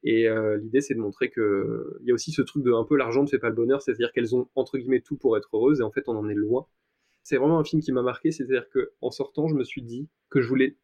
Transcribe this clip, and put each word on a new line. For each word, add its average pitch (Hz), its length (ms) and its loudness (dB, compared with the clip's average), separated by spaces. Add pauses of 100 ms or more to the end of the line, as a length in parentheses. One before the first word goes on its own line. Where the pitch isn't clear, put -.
Et, 113 260 4
euh, 110 280 0
l'idée, 113 220 0
c'est 143 140 -4
de 117 60 -4
montrer 110 320 -4
que 110 680 -2
il 120 60 -8
y 123 40 4
a - 20 6
aussi 120 180 -2
ce 143 120 0
truc 139 200 -4
de 123 80 4
un 117 120 4
peu 151 120 2
l'argent 131 280 2
ne 143 40 0
fait 135 120 0
pas 117 100 0
le 113 60 -2
bonheur, 120 260 2
c'est-à-dire 117 300 -2
qu'elles 120 240 0
ont 123 200 0
entre 135 220 -2
guillemets 123 240 0
tout 143 160 -8
pour 117 200 2
être 101 160 -6
heureuses, 131 260 4
et 120 40 2
en 110 80 -2
fait, - 160 -6
on 120 80 -2
en 104 140 -4
est 104 60 -4
loin. 107 320 -2 (560)
C'est - 140 -2
vraiment 156 220 4
un 156 40 2
film 156 180 0
qui 147 100 -4
m'a 127 120 0
marqué, 123 280 -4
c'est-à-dire 127 380 -4
que 127 220 -2 (100)
en 123 80 -2
sortant, 151 380 -4
je 156 80 0
me 131 80 0
suis - 180 -10
dit 120 260 -10 (220)
que - 100 2
je 123 80 0
voulais 131 360 2